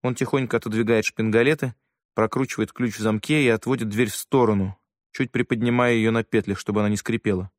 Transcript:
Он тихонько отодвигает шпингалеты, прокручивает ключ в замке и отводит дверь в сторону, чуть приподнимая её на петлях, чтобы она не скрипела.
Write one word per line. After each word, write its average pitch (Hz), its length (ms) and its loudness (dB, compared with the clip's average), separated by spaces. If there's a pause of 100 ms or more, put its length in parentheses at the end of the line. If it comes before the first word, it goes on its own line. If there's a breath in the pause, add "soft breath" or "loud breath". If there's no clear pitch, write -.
Он 127 100 0
тихонько 127 440 -2
отодвигает 110 480 0
шпингалеты, 117 680 0 (400)
прокручивает 113 580 -2
ключ 120 260 -4
в 117 40 -8
замке 110 420 0
и 127 40 4
отводит 117 420 0
дверь 107 200 0
в - 60 -10
сторону, 104 640 2 (340)
чуть - 200 -4
приподнимая 120 640 0
её 113 180 2
на 113 120 0
петлях, 101 360 -2
чтобы 104 220 -2
она 104 80 0
не 104 80 0
скрипела. 101 600 -4